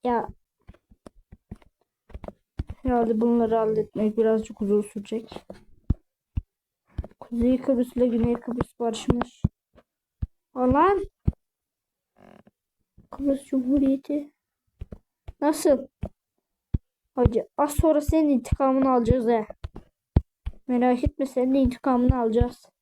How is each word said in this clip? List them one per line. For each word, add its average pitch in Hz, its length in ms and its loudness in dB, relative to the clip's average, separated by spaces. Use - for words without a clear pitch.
Ya. 240 240 -2
Herhalde 233 380 2
bunları 233 360 2
halletmek 214 640 -2
birazcık 220 440 0
uzun 208 200 2
sürecek. 220 640 -10
Kuzey 247 400 0
Kıbrıs 254 360 -2
ile 247 100 2
Güney 233 280 0
Kıbrıs 240 460 -8
barışmış. 240 600 -2
Alan. 302 500 2
Kıbrıs 269 340 -4
Cumhuriyeti. 269 880 -2
Nasıl? 294 460 2
Hacı, 240 420 0
az 294 180 -2
sonra 311 260 4
senin 302 280 2
intikamını 269 640 0
alacağız 240 360 2
he. 226 200 0
Merak 247 380 0
etme, 277 220 -2
senin 262 280 -2
de 277 40 4
intikamını 254 640 2
alacağız. 240 460 -2